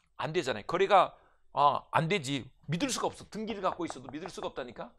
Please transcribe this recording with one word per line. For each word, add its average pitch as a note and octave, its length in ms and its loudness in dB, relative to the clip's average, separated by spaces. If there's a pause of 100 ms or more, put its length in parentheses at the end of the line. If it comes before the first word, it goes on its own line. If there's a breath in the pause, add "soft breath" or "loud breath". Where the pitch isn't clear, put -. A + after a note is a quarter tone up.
(160)
안 C#3+ 160 -4
되잖아요. B2+ 340 -2
거래가, F3+ 500 4 (360 soft breath)
아, C#3 380 2
안 D#3+ 180 2
되지. C#3+ 400 -2 (180)
믿을 F3+ 240 -2
수가 - 160 -4
없어. - 220 -8
등기를 G#3 320 -8
갖고 F3 240 -2
있어도 C3+ 260 -10
믿을 E3 200 -10
수가 F#3 180 -8
없다니까. C#3 500 -10